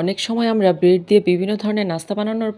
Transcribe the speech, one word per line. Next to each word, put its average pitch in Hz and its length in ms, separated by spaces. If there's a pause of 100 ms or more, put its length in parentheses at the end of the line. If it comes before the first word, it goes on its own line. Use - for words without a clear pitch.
অনেক 185 260
সময় 233 280
আমরা 202 160 (100)
ব্রেড 180 280
দিয়ে 208 120 (100)
বিভিন্ন 185 220 (100)
ধরনের 214 300
নাস্তা 165 260
বানানোর 220 400